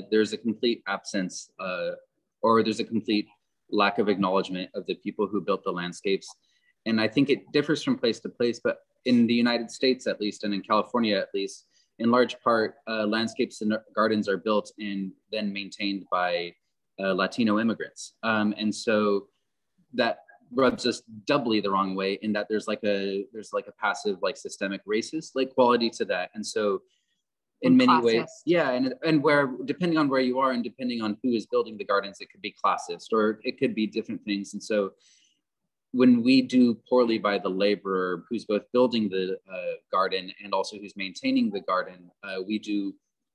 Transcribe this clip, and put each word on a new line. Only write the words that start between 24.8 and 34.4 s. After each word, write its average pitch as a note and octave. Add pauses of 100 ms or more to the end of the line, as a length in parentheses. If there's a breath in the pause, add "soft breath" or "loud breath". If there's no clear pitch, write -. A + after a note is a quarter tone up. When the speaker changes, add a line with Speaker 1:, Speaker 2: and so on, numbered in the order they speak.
Speaker 1:
racist, A2+
like, C3
quality A#2+
to -
that. F#2
And G#2+
so G#2 (800)
in B2+
Speaker 2:
And B2+
Speaker 1:
many B2+
ways, A#2
Speaker 2:
classist. -
Speaker 1:
yeah, D#3
and, B2+ (100)
and D#3
where, C#3+ (140)
depending D#3+
on D3+
where C3
you B2+
are C3
and A#2+
depending A#2+
on G#2
who B2+
is A2
building A2+
the G2+
gardens, G2+
it F#2+
could F#2+
be G2+ (100)
classist F2
or A2
it B2+
could A#2+
be G#2+
different G#2+
things. G2+